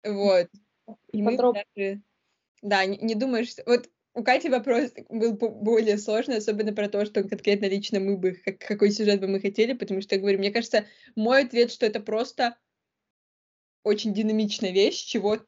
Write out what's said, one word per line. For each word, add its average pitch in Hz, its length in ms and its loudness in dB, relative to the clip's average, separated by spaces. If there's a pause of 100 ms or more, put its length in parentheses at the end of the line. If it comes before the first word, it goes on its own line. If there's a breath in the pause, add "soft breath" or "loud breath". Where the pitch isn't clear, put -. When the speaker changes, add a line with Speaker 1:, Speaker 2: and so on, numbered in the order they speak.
Speaker 1:
Вот. 196 440 2 (640)
И 208 100 -2
мы 226 140 2
Speaker 2:
подробно. 240 280 2 (120)
Speaker 1:
даже, 196 260 -4 (600)
да, 196 240 2
не, 202 120 -4
не 226 180 -2
думаешь, 240 340 -2
что, - 160 -18
вот 240 240 2 (240)
у 233 100 -6
Кати 302 260 2
вопрос 254 420 0 (180)
был 226 260 -2
по-, 220 140 -2
более 214 480 2
сложный, 220 400 -2
особенно 214 360 -2
про 208 140 -2
то, 208 180 0
что 208 180 -2
конкретно 202 420 0
лично 196 340 -2
мы 196 180 -2
бы, 185 160 0
как-, - 260 -8
какой 208 320 2
сюжет 208 280 2
бы 190 80 -4
мы 196 120 0
хотели, 226 340 0
потому 196 280 -4
что, 202 140 -2
я 196 60 0
говорю, 196 160 2
мне 196 140 -2
кажется, 233 340 0 (300 loud breath)
мой 240 280 4
ответ, 240 280 2
что - 140 -2
это 214 140 -2
просто 240 560 -4 (1300)
очень 208 280 0
динамичная 214 580 0
вещь, 196 320 2
чего 214 320 -2 (120)